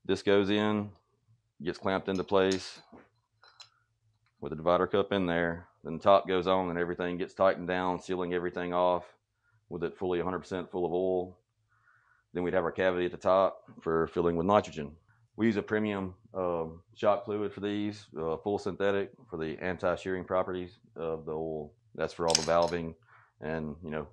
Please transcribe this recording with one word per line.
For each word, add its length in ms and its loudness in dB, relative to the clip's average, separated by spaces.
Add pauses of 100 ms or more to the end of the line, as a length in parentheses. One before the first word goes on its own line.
This 180 0
goes 260 4
in, 420 0 (680)
gets 160 -6
clamped 300 -2
into 160 0
place 560 2 (1600)
with 120 -8
the 40 -8
divider 320 2
cup 240 0
in 140 0
there. 420 0 (160)
Then 140 -6
the 60 -12
top 240 8
goes 200 2
on 220 2
and 100 -2
everything 380 -2
gets 160 -6
tightened 340 2
down, 340 0
sealing 320 -4
everything 400 -2
off 300 2 (640)
with 160 -8
it 140 -4
fully 220 0
a 40 -2
hundred 160 -2
percent 320 -8
full 140 -2
of 80 -2
oil. 440 0 (960)
Then 100 -4
we'd 100 -2
have 120 2
our 60 -2
cavity 340 2
at 60 -2
the 60 -10
top 460 4 (180)
for 260 2
filling 280 2
with 100 0
nitrogen. 460 2 (460)
We 80 2
use 100 4
a 60 0
premium, 540 -2 (180)
um, 480 -4 (140)
shock 280 2
fluid 300 -4
for 80 -10
these, 460 -4 (120)
uh, 180 -2
full 220 0
synthetic 520 -2 (180)
for 80 -8
the 220 -4
anti-shearing 680 -2
properties 540 -4 (180)
of 280 -6
the 60 -8
oil. 400 -6 (240)
That's 160 -4
for 160 -2
all 60 4
the 80 2
valving 520 0 (460)
and, 420 -8
you 80 -12
know, 240 -6